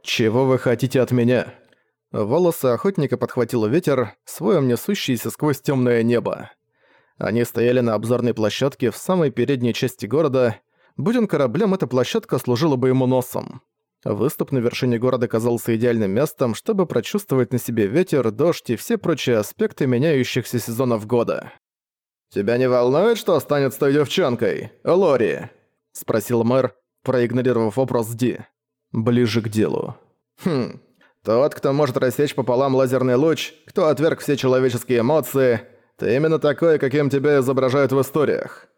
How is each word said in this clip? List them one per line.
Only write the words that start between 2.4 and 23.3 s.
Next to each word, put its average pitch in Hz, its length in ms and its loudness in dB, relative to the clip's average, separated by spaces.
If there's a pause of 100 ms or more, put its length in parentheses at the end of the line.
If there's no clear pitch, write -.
охотника 131 500 0
подхватил 117 480 -2
ветер, 127 480 0 (100)
с - 160 -16
воем 165 280 2
несущийся 120 640 -2
сквозь 143 320 -2
темное 123 420 2
небо. 113 480 -2 (680)
Они 113 260 -2
стояли 120 380 2
на 117 120 0
обзорной 113 400 0
площадке 110 580 -2
в - 60 -14
самой 175 340 0
передней 120 420 0
части - 320 -4
города. 127 520 0 (400)
Будь 208 200 0
он 214 100 2
кораблем, 151 460 0
эта 165 140 -2
площадка 127 500 -2
служила 131 380 0
бы 127 140 0
ему 127 160 2
носом. - 560 -4 (440)
Выступ 107 460 -2
на 135 80 2
вершине 117 400 0
города 123 280 0
казался 117 480 -2
идеальным 110 360 0
местом, 123 420 -2
чтобы 196 320 -2
прочувствовать 131 680 -2
на 127 60 -2
себе 113 300 0
ветер, 131 420 0
дождь 143 400 -2
и 117 60 0
все 226 240 -4
прочие 135 380 0
аспекты 143 500 -2
меняющихся 127 720 0
сезонов 117 480 -2
года. 104 440 -2 (800)
"Тебя 104 280 -2
не 127 120 2
волнует, 139 480 2
что 170 220 0